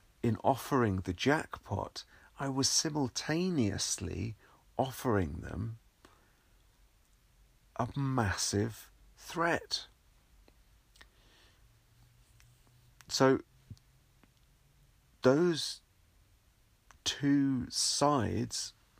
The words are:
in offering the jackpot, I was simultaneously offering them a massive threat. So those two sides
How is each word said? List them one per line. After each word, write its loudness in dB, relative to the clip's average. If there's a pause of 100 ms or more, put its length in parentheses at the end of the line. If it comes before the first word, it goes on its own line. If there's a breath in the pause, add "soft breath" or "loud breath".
(220 soft breath)
in 0
offering 2
the -4
jackpot, -2 (380 loud breath)
I -4
was 0
simultaneously -2 (420 soft breath)
offering 0
them -8 (2000 soft breath)
a -2
massive -2 (280)
threat. -2 (3250 soft breath)
So 6 (1800)
those 2 (1200)
two 2
sides 0 (280)